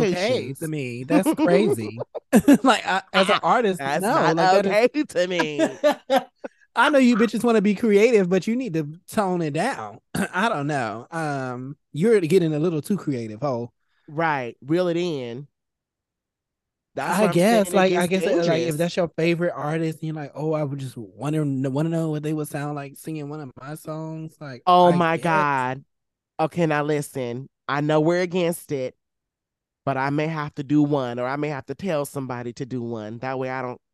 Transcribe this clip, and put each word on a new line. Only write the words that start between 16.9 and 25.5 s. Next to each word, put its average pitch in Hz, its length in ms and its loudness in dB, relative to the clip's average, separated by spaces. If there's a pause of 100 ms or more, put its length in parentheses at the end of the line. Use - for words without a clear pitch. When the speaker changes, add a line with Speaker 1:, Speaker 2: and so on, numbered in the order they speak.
Speaker 1:
That's 143 160 -4
Speaker 2:
I 180 80 0
Speaker 1:
what 208 100 4
I'm 170 80 0
Speaker 2:
guess, - 20 6
Speaker 1:
saying. 208 340 4
It - 0 -
Speaker 2:
like, 190 220 4
I - 20 0
Speaker 1:
gets 175 100 0
Speaker 2:
guess, 190 180 0
uh, 202 40 0 (160)
like, 165 180 2
if - 0 -
Speaker 1:
dangerous. 165 140 -2
Speaker 2:
that's 170 200 -2
your 170 120 0
favorite 170 460 0
artist, 160 440 -4
and - 80 -12
you're 156 80 -6
like, 143 200 -10
"Oh, 156 180 -2
I 151 100 -2
would 139 160 -4
just 123 180 -10
wanna 120 480 -4
kn-, 135 260 -2
wanna 156 180 -2
know 165 220 -2
what 151 120 -6
they 156 100 -4
would 151 140 -4
sound 147 280 -8
like 139 220 -12
singing 151 320 -10
one 156 100 -12
of 131 200 -14
my 143 160 -14
songs." 160 640 -12
Like, 135 260 -16
Speaker 1:
Oh 180 180 8
Speaker 2:
I 175 100 8
Speaker 1:
my 175 60 2
Speaker 2:
guess. 165 180 2
Speaker 1:
God. 143 680 0 (560)